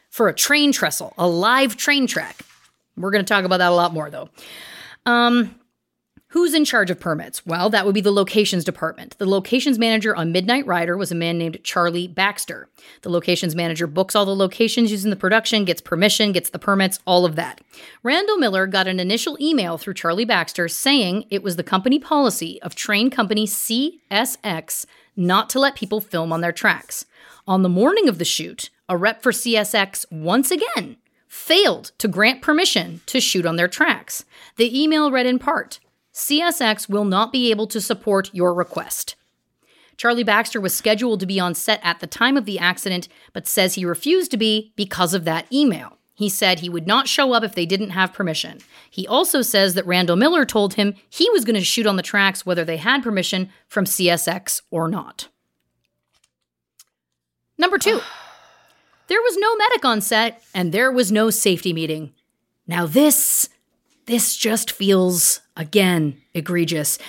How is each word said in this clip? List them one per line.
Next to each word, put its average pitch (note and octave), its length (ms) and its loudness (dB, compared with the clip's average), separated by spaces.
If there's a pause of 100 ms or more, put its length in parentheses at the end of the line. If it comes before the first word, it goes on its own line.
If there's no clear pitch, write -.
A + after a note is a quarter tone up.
(100)
for A3+ 160 2
a D#3+ 80 2
train D4 380 2
trestle, - 440 -4
a F3+ 120 2
live A3 480 2
train C#4+ 320 0
track. - 320 -8 (560)
We're F#3 160 -6
gonna G#3 100 4
talk G3 220 2
about F3+ 140 2
that F3+ 120 4
a F3 40 4
lot F3 200 2
more, D3+ 160 -6
though. - 180 -14 (800)
Um, A#3+ 480 2 (720)
who's E4+ 240 2
in D#4 120 4
charge G#3 260 2
of F3 80 -4
permits? D#3+ 480 -6
Well, F3 240 0
that G3+ 160 2
would G3 80 2
be G#3 60 0
the G3+ 100 2
locations G3 540 2
department. - 540 -8
The G3 80 -4
locations A3+ 520 0
manager A3 360 2
on E3 180 -2
Midnight A#3 340 0
Rider F3 300 0
was G3 160 -4
a - 20 -4
man E3+ 240 -2
named E3 240 -6
Charlie F3 460 -2
Baxter. F#3+ 600 -4 (340)
The - 60 -10
locations F3 460 0
manager E3 320 -2
books F3+ 300 -2
all G3+ 100 4
the G3 80 -2
locations G#3+ 560 2
used G3+ 140 -4
in G#3+ 60 0
the G3 60 -2
production, G#3 480 0
gets F3+ 160 -2
permission, G3+ 520 2
gets F3 180 -2
the - 80 -10
permits, G3 480 0
all F3+ 180 4
of D#3 120 0
that. - 240 -6 (420)
Randall G4 340 0
Miller F#3+ 300 2
got F#3+ 220 0
an F#3 100 -2
initial A3 420 -2
email A#3 380 0
through F#3+ 160 -8
Charlie F3+ 300 -2
Baxter F3+ 420 0
saying G#3+ 640 0
it G3+ 140 -4
was F#3 100 -2
the E3+ 80 -4
company B3 380 0
policy A3+ 600 0
of F3+ 120 -12
train G#3+ 360 0
company G#3+ 360 0
C B3+ 540 -4 (100)
S A#3 320 0
X - 440 -8 (300)
not F#3 340 2
to C4 100 -2
let C4+ 160 0
people G#3+ 240 -6
film E3 320 -6
on E3 80 -2
their E3+ 120 -2
tracks. - 520 -4 (420)
On F#3+ 160 2
the F#3 60 2
morning C#4+ 400 2
of F3+ 100 0
the E3+ 60 -4
shoot, - 460 -6 (180)
a F#3 80 -2
rep G#3+ 260 -2
for B3 100 2
C A#3 240 -2
S G#3 180 0
X F#3+ 360 -2
once F3 400 0
again F4+ 460 -4 (300)
failed D#4+ 720 0
to A3 100 -2
grant G#3+ 340 0
permission G#3 640 0
to C4 140 -2
shoot F3 260 0
on E3 100 -2
their F3 120 2
tracks. - 560 -2 (320)
The A#3+ 240 2
email D4+ 300 2
read B3+ 160 2
in B3+ 120 2
part, - 400 -4 (340)
"C - 280 -2
S E4+ 200 -2
X A3 280 0
will G#3 160 0
not G#3 280 0
be B3 180 2
able G#3+ 180 0
to A3 120 -6
support G3 540 -2
your F3 180 2
request." - 640 -6 (840)
Charlie A#3+ 280 0
Baxter A3 360 0
was F#3+ 140 -2
scheduled G#3+ 460 0
to F#3+ 60 -4
be F#3+ 140 -2
on F3+ 140 -2
set G#3+ 280 -2
at E3+ 180 -2
the D#3+ 60 -10
time B3+ 300 2
of A3+ 100 0
the G3 120 -6
accident, F3+ 500 -2 (240)
but - 140 -10
says F#3 280 0
he F#3 100 -4
refused C#4 480 0
to B3 40 0
be G#3+ 400 0
because F#3 380 -2
of F3 100 -2
that D#3+ 280 -4
email. A#3 460 0 (160)
He G#3 140 -4
said F#3 320 2
he F3 80 -6
would E3+ 180 -6
not A#3+ 220 2
show C4+ 240 2
up A3+ 120 4
if G#3 100 -6
they F3 120 -2
didn't G3 240 -2
have F#3 220 0
permission. E3 460 -6 (320)
He F#3+ 160 -10
also C#4+ 340 2
says G3 340 2
that F3+ 120 -2
Randall F3 300 2
Miller D4 280 4
told G3+ 300 0
him G3+ 200 0 (140)
he G4+ 220 2
was F#4+ 140 4
gonna G#3 180 0
shoot G#3+ 240 0
on G3 100 2
the F3+ 60 -2
tracks G3 420 0
whether E3+ 200 0
they E3 120 -4
had B3 260 0
permission F#3+ 480 -2 (180)
from F#3+ 180 -2
C F3+ 240 2
S E3+ 160 0
X F#3 440 -4
or E3 180 -2
not. - 400 -8 (2250)
Number F#4 220 2
two, G#4+ 220 2 (540)
<sighs> - 540 -20
there G4 120 2
was A4 160 2
no A4 200 0
medic A4 280 2
on A3+ 160 2
set A3+ 420 0 (120)
and F3+ 180 -2
there B3 180 2
was B3 220 2
no G#3+ 160 4
safety F#3+ 440 0
meeting. D#3 400 -6 (540)
Now E3+ 200 -2
this, - 640 2 (580)
this A#3 300 -2
just A3 340 -2
feels, F#3 720 2 (160)
again, E3 640 0 (120)
egregious. E3 680 -2 (100)